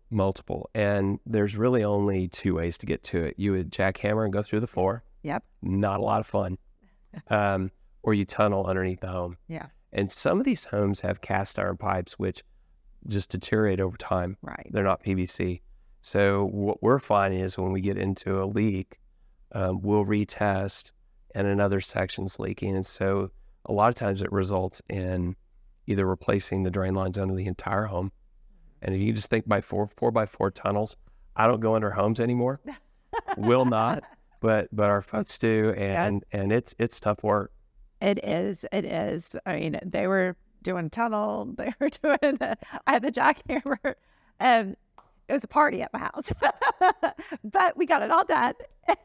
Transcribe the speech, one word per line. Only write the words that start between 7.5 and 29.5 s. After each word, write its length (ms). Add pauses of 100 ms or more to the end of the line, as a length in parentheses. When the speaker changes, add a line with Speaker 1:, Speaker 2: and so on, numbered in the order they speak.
Speaker 1:
or 100
you 120
tunnel 420
underneath 340
the 60
home. 280 (120)
Speaker 2:
Yeah. 180 (260)
Speaker 1:
And 200
some 280
of 60
these 180
homes 380
have 200
cast 380
iron 180
pipes, 420
which 240 (640)
just 240
deteriorate 480
over 180
time. 460
Speaker 2:
Right. 280
Speaker 1:
They're 120
not 180
P 140
V 100
C. 360 (420)
So 420
what 380
we're 160
finding 420
is 160
when 140
we 100
get 160
into 460
a 20
leak, 540 (540)
um, 280
we'll 240
retest 840 (440)
and 120
another 340
section's 580
leaking. 360
And 100
so 460 (340)
a 80
lot 160
of 60
times 260
it 100
results 580
in 460 (520)
either 180
replacing 580
the 80
drain 220
lines 240
under 180
the 120
entire 380
home. 260 (720)
And 120
if 60
you 120
just 160
think 180
by 140